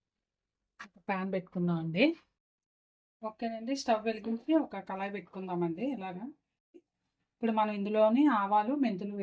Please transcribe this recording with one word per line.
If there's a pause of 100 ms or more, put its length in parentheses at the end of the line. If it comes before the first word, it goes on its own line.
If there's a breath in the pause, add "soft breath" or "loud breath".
(840)
ఒక (140)
ప్యాన్
పెట్టుకుందామండి. (1200)
ఓకేనండి,
స్టవ్
వెలిగించి (140)
ఒక
కళాయి
పెట్టుకుందామండి. (100)
ఇలాగా (1080)
ఇప్పుడు
మనం
ఇందులోని (180)
ఆవాలు, (120)
మెంతులు